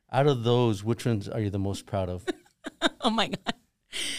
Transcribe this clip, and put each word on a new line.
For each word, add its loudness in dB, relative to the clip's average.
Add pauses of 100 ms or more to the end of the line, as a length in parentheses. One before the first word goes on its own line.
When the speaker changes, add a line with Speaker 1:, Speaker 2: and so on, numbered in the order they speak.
(120)
Speaker 1:
Out 2
of 2
those, 4
which -2
ones 0
are -4
you 0
the -2
most -4
proud -2
of? -8
Speaker 2:
<laughs> -6 (640)
Oh, 0
my 0
God. -6 (640)